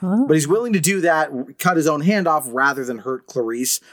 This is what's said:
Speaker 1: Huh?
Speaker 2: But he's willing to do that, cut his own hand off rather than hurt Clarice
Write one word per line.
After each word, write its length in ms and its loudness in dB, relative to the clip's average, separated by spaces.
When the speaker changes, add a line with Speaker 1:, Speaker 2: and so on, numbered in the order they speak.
Speaker 1:
Huh? 280 2
Speaker 2:
But 60 6
he's 140 2
willing 260 0
to 60 2
do 200 0
that, 300 2
cut 180 2
his 120 2
own 140 0
hand 260 2
off 200 0
rather 360 -2
than 140 -8
hurt 280 -8
Clarice 540 -4